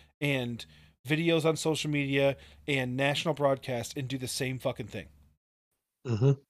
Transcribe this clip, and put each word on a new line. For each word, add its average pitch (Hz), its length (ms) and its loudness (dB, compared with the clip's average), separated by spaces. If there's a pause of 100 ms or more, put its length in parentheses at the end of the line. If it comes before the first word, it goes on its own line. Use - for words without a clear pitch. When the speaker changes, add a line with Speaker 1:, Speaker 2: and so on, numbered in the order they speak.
(200)
Speaker 1:
and 127 460 -2 (420)
videos 160 360 4
on 160 120 4
social 156 340 -2
media 139 460 2 (300)
and 127 300 -2
national 143 380 0
broadcast 135 640 0
and 131 120 -6
do 131 100 -4
the 127 80 -6
same 131 320 -4
fucking 120 300 -4
thing. 87 180 -10 (1000)
Speaker 2:
Mm-hmm. 123 260 4 (180)